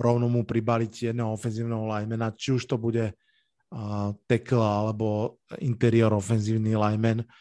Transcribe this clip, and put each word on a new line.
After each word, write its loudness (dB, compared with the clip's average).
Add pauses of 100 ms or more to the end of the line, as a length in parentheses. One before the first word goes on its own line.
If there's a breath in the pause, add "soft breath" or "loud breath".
rovno 4
mu 2
pribaliť -2
jedného -2
ofenzívneho -4
linemana, -4
či -2
už -6
to -2
bude, -2 (560)
a, -6 (160)
tackle 2
alebo -2 (240)
interior 4
ofenzívny 0
lineman, 2 (180 soft breath)